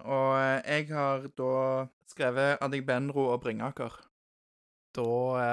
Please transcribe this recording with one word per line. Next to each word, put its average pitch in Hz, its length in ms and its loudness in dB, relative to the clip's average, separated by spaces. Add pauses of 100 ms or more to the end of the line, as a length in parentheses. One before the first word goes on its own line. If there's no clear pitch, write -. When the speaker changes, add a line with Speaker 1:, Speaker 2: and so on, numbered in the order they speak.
Speaker 1:
og, 135 320 2
eh, 135 240 2
jeg 151 300 -2
har 139 380 0
da 131 580 0 (180)
skrevet 139 560 0
Adegbenro 135 720 0
og 120 80 0
Bringaker. 120 500 -6 (1040)
Speaker 2:
Da, 131 60 -2 (520)